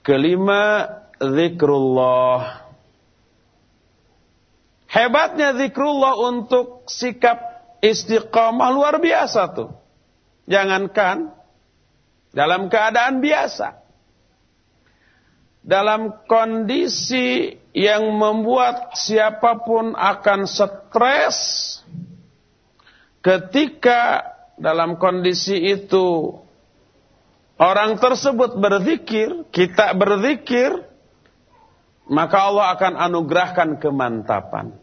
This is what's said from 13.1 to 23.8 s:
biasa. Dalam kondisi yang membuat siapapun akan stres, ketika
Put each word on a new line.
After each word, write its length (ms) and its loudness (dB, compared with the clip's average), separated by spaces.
biasa. 560 -2
Dalam 640 -2
kondisi 1300 -2
yang 480 0
membuat 800 0
siapapun 960 0
akan 560 0
stres, 880 0
ketika 1040 2